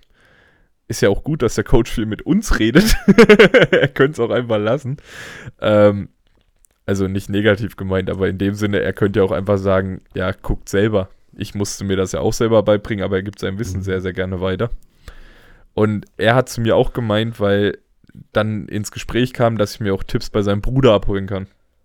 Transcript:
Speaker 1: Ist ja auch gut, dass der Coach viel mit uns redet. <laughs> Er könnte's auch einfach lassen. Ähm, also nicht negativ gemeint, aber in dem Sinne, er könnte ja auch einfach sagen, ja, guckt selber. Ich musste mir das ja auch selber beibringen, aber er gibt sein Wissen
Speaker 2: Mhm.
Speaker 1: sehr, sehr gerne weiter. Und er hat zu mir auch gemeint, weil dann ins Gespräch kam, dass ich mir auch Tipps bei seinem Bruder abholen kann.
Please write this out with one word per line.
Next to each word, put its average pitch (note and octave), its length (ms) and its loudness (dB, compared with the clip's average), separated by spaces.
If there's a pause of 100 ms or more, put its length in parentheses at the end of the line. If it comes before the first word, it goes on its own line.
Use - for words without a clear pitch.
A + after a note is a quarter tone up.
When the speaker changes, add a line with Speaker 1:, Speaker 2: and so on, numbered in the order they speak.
(880)
Speaker 1:
Ist - 140 -10
ja A2 80 4
auch - 140 0
gut, D3+ 180 -4
dass A2+ 140 0
der G#2+ 80 -2
Coach A#2 280 2
viel A2 140 -2
mit G#2+ 160 -6
uns - 380 0
redet. D#3 420 4
<laughs> G#3 720 6
Er D3+ 160 2
könnte's C#3 320 0
auch A#2 120 0
einfach A2+ 280 0
lassen. B2 380 -2 (640)
Ähm, G#2 500 4 (760)
also G2 220 -2
nicht G2 220 -6
negativ G#2 460 0
gemeint, F#2+ 340 -4
aber F#2 200 -2
in F#2 100 -6
dem G2 160 0
Sinne, G#2 260 -2
er G2 120 -2
könnte G2+ 260 0
ja F#2+ 60 4
auch F#2+ 60 -2
einfach F#2+ 280 -2
sagen, F#2+ 420 -2 (140)
ja, F#2 160 -4
guckt - 380 -8
selber. G2+ 400 0 (280)
Ich - 160 -10
musste G2+ 320 -6
mir G2 100 -2
das F#2+ 180 -2
ja E2 80 -4
auch A2+ 120 0
selber A2+ 300 2
beibringen, G2+ 420 0
aber F#2+ 120 -2
er F#2+ 60 -4
gibt G#2 160 -10
sein G2 200 -6
Wissen F#2+ 220 -6
Speaker 2:
Mhm. - 20 -8
Speaker 1:
sehr, F#2 180 -4
sehr F#2 120 -6
gerne F#2 280 -6
weiter. F#2+ 300 -4 (1040)
Und G#2+ 300 0 (120)
er A2 160 2
hat B2+ 160 2
zu - 120 -8
mir A2 140 2
auch B2 180 2
gemeint, A2+ 460 -2
weil G2+ 380 0 (560)
dann G#2+ 340 -2
ins G#2 240 -8
Gespräch - 420 -4
kam, A#2 260 0
dass G#2 160 -2
ich - 60 -16
mir G2 120 0
auch G2 100 -4
Tipps - 280 -6
bei G#2+ 100 0
seinem G2+ 200 -2
Bruder B2+ 320 4
abholen G2 340 -2
kann. G2 180 -8 (400)